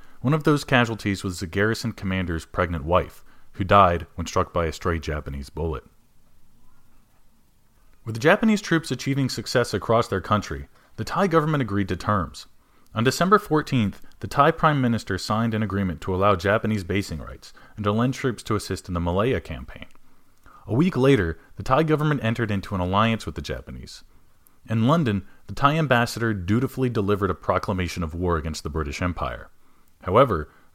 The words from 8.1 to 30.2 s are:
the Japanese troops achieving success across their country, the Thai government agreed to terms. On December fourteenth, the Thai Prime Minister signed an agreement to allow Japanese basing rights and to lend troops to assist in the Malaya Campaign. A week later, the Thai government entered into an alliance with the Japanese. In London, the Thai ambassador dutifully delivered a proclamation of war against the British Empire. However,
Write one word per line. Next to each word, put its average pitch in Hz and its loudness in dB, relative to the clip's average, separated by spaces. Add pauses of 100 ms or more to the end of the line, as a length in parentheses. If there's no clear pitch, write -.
the 113 -6
Japanese 208 4
troops 165 0
achieving 135 -2
success - 0
across 113 2
their 95 -2
country, 80 -2 (300)
the 110 -6
Thai 185 0
government 156 2
agreed 101 0
to 92 -2
terms. 95 -2 (480)
On 117 -2
December 180 4
fourteenth, 127 0 (180)
the 101 -8
Thai 143 6
Prime 151 2
Minister 117 0
signed 110 0
an 107 0
agreement 98 -2
to 95 -4
allow 98 4
Japanese 101 0
basing 92 -4
rights - -16 (240)
and 110 -8
to 101 2
lend 120 2
troops 127 -4
to 110 -2
assist - -6
in 92 -6
the 87 -2
Malaya 95 0
Campaign. - -12 (800)
A 98 -2
week 170 2
later, 123 4 (160)
the 95 -10
Thai 135 4
government 151 2
entered 113 0
into 98 -4
an 90 -2
alliance 107 2
with 80 -6
the 78 -8
Japanese. 64 -12 (680)
In 113 2
London, 127 2 (220)
the 104 -12
Thai 143 2
ambassador 120 0
dutifully 117 0
delivered 101 0
a 82 -4
proclamation 92 -2
of 78 -6
war 85 0
against 78 -6
the - -8
British 71 -6
Empire. 64 -6 (540)
However, 95 4 (260)